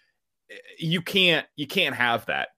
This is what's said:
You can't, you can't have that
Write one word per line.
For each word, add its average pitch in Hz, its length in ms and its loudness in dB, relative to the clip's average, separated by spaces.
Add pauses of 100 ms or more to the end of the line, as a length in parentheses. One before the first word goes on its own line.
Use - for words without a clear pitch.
(800)
You 160 240 -2
can't, 180 420 2 (120)
you 143 100 -6
can't 156 280 0
have 123 300 0
that 69 320 -4